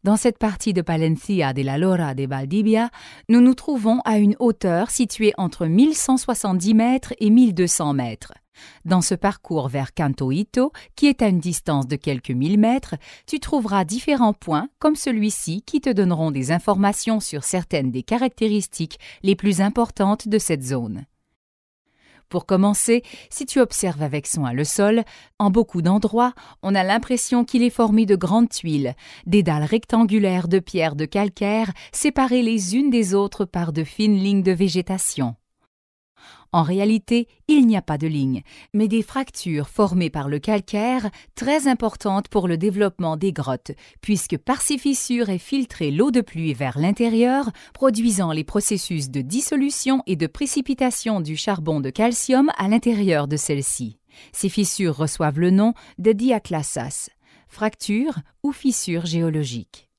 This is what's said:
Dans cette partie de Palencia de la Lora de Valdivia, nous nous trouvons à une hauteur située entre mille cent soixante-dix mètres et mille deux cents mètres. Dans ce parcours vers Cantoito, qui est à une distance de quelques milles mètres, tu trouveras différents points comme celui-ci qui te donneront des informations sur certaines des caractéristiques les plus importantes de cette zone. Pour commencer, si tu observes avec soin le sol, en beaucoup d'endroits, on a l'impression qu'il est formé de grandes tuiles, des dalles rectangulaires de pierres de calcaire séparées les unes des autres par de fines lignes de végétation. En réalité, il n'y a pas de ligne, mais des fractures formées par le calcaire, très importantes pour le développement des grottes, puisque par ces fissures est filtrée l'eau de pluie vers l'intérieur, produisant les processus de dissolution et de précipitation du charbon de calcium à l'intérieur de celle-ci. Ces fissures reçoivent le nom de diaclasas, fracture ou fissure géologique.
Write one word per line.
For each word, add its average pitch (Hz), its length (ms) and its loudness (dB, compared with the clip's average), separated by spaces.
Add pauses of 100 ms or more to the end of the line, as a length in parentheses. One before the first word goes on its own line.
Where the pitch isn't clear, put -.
Dans 202 140 4
cette 233 220 0
partie 214 340 -2
de 175 100 0
Palencia 160 680 0
de 135 100 -4
la 135 160 -2
Lora 170 380 0
de 135 100 -4
Valdivia, 202 640 0 (380)
nous 240 120 8
nous 254 140 8
trouvons 247 500 0
à 214 140 2
une 208 220 4
hauteur 202 500 0
située 214 480 0
entre 175 280 -4
mille 247 280 4
cent 262 220 0
soixante-dix 202 580 0
mètres 247 460 2
et 214 100 2
mille 226 240 6
deux 175 140 0
cents 147 260 0
mètres. 120 380 -6 (520)
Dans 180 180 2
ce - 120 0
parcours 165 540 -4
vers 135 260 -6
Cantoito, 151 800 -2 (240)
qui 294 100 2
est 269 160 2
à 214 60 4
une 185 100 2
distance 151 480 -2
de 143 80 -4
quelques 135 380 -6
milles 156 260 2
mètres, 226 380 2 (320)
tu 302 100 -4
trouveras 208 460 0
différents 233 500 0
points 160 340 -4 (120)
comme 302 160 2
celui-ci 208 680 -2
qui - 180 -2
te 269 100 -2
donneront 175 420 2
des 131 180 -2
informations 202 680 0
sur 147 240 -8
certaines 151 480 -2
des 127 100 -4
caractéristiques 214 960 -2 (240)
les 190 140 2
plus 190 240 0
importantes 208 680 0
de 214 120 0
cette 147 260 -2
zone. 123 420 -6 (1200)
Pour 175 160 -6
commencer, 202 560 2 (280)
si - 140 -10
tu 269 160 0
observes 175 420 0
avec 143 240 -4
soin 135 280 -2
le 143 100 0
sol, 214 400 2 (340)
en 208 120 4
beaucoup 185 320 0
d'endroits, 214 500 2 (300)
on 196 120 -2
a 190 80 2
l'impression 233 640 0
qu'il 247 180 0
est 240 80 2
formé 220 360 2
de 196 100 4
grandes 190 320 2
tuiles, 143 460 -4 (320)
des 185 180 4
dalles 151 180 0
rectangulaires 202 840 2
de 190 100 2
pierres 160 380 -2
de 156 80 -4
calcaire 202 680 -2 (220)
séparées 254 500 0
les 214 320 0
unes 277 160 2
des 214 240 2
autres 202 300 0
par 170 280 -4
de 156 120 -2
fines 214 340 0
lignes 196 240 2
de 190 100 2
végétation. 175 840 -2 (1160)
En 170 100 2
réalité, 208 640 0 (220)
il 294 180 6
n'y 220 100 4
a 180 60 0
pas 151 160 -4
de 156 80 -2
ligne, 135 360 -2 (320)
mais 214 120 2
des 214 160 0
fractures 170 640 -6
formées 180 400 0
par 139 200 -6
le 147 100 -2
calcaire, 214 720 -2 (240)
très 277 320 -2
importantes 214 640 -2
pour 185 180 0
le 170 100 0
développement 185 600 -2
des 185 160 -2
grottes, 135 400 -6 (280)
puisque 170 380 -2
par 262 240 -4
ces 285 160 -2
fissures 240 520 -2
est 180 80 -2
filtrée 226 520 -4
l'eau 226 220 2
de 247 80 4
pluie 160 340 -4
vers 131 240 -6
l'intérieur, 233 720 2 (220)
produisant 214 580 0
les 156 140 -2
processus 170 680 -4
de 135 100 -4
dissolution 262 840 -2
et 185 80 -2
de 156 140 -2
précipitation 254 920 -2
du 156 160 -6
charbon 160 440 -2
de 135 100 -4
calcium 254 680 2
à 190 120 -2
l'intérieur 202 580 2
de 147 100 -2
celle-ci. 139 600 -4 (320)
Ces - 180 -4
fissures 180 480 -2
reçoivent 151 440 -2
le 180 100 4
nom 208 240 4 (240)
de 214 140 4
diaclasas, 196 1000 -2 (380)
fracture 214 720 -4 (240)
ou 285 80 -2
fissure 175 540 -4
géologique. 156 920 -4